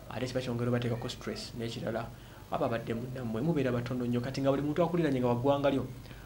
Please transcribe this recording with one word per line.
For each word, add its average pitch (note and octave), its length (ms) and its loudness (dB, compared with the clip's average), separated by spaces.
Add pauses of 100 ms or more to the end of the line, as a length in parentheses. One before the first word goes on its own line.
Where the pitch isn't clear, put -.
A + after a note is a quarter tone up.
(100)
ate - 160 -2
kiba B2+ 140 -2
kyongera B2 300 0
obateekako A#2+ 380 0
stress. - 500 -8
N'ekirala, A2+ 480 -4 (440)
baba D3 180 0
badde A#2 260 -2
munnammwe, A#2+ 480 -4
mubeera D3 300 2
batono A#2+ 340 -2
nnyo. A#2+ 140 2
Kati C3 200 -4
nga C3+ 100 4
buli C#3 120 2
muntu D3 220 2
akuliranye E3 340 4
nga B2 80 4
wa A#2+ 80 4
ggwanga C#3 360 4
lyo, C3+ 160 2 (400)